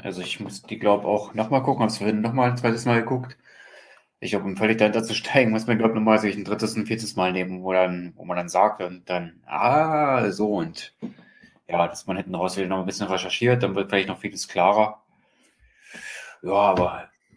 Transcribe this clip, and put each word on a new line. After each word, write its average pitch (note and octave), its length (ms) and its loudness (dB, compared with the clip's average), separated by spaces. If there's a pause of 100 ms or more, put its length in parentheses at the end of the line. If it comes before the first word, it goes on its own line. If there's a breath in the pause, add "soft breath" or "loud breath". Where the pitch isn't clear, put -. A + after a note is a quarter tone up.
Also F#2 180 -8
ich - 200 -8
muss G2 220 -12
die, A2 160 -12
glaub, G#2 260 4
auch G#2 280 0
noch A2+ 160 -2
mal C3 120 2
gucken, C3+ 220 0
hab's A2+ 140 0
vorhin G#2+ 220 0
noch A2+ 140 -2
mal B2 180 2
ein B2 60 -2
zweites A2+ 260 0
Mal A#2+ 160 4
geguckt. B2 380 -4 (840 soft breath)
Ich F2+ 120 -6
glaub, G2 120 0
um F#2+ 140 -4
völlig A2 200 2
dahinter A2 260 4
zu A2 120 -4
steigen, A#2+ 360 2
muss A2 160 -2
man, A#2 100 2
glaub, A2+ 180 4
noch A2 60 0
mal A2 180 6
sich G2+ 160 0
ein G2+ 80 -8
drittes G#2 320 -2
und G#2+ 120 -4
viertes - 280 -6
Mal F#2 160 2
nehmen, F#2 320 -6
wo F#2 80 -2
dann, F2+ 460 2
wo E2+ 80 -20
man F2+ 100 -4
dann F2 140 -6
sagt F#2+ 320 2
und F2+ 280 -10
dann, F2 360 -6
„Ah, C#3 840 2
so“, G#2 240 -2
und E2 380 -8 (760 loud breath)
ja, E2+ 180 0
dass - 200 -12
man F#2 100 -4
hinten F#2 180 -8
raus F2+ 220 -2
wieder F#2+ 100 -2
noch F#2+ 120 -2
ein F#2 60 -4
bisschen G2 220 -6
recherchiert, F#2+ 560 0
dann F#2+ 120 -2
wird G2 140 -2
vielleicht G2 200 0
noch F2+ 100 -8
vieles - 300 -10
klarer. G#2+ 520 4 (1400 loud breath)
Ja, F2 120 -6
aber F#2 560 2 (280)